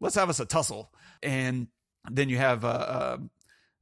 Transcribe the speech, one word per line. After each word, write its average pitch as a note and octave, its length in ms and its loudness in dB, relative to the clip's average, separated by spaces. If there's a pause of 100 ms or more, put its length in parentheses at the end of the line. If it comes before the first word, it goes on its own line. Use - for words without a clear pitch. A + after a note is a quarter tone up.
Let's - 140 0
have F#3+ 160 4
us D3 100 0
a A2+ 60 -4
tussle. A2+ 460 -2 (300)
And B2+ 460 -2 (420)
then C3+ 180 2
you B2+ 100 2
have, B2 260 2
uh, A#2+ 40 2
uh, B2 480 -2 (640)